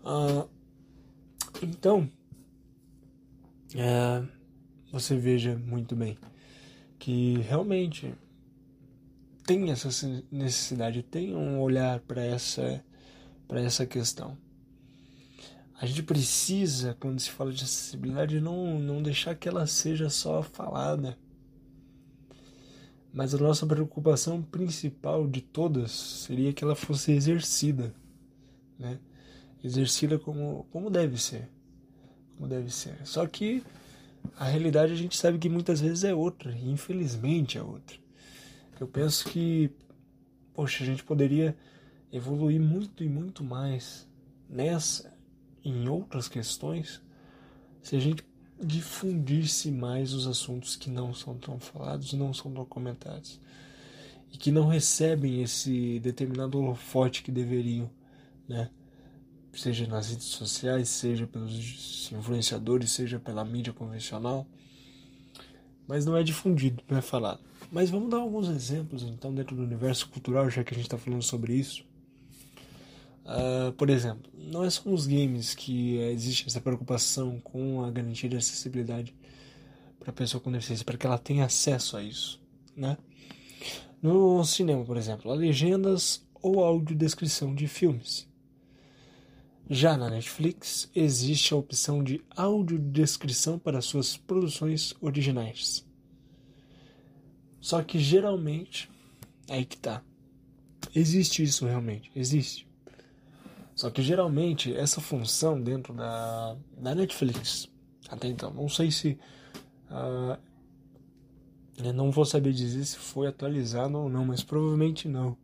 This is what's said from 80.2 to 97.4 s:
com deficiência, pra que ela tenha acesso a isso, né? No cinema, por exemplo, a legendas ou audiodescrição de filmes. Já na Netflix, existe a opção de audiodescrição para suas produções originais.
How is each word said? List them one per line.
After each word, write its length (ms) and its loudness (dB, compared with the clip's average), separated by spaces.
com 100 -6
deficiência, 320 -4
pra 140 -6
que 100 -2
ela 120 4
tenha 260 2
acesso 540 2
a 40 -6
isso, 380 -8
né? 220 -2
No 440 8
cinema, 380 4
por 140 -2
exemplo, 340 -4
a 40 0
legendas 920 4
ou 240 6
audiodescrição 920 2
de 140 -2
filmes. 580 2
Já 300 6
na 100 -2
Netflix, 840 -4
existe 580 4
a 60 4
opção 440 0
de 220 -2
audiodescrição 1200 2
para 240 0
suas 340 0
produções 840 0
originais. 840 0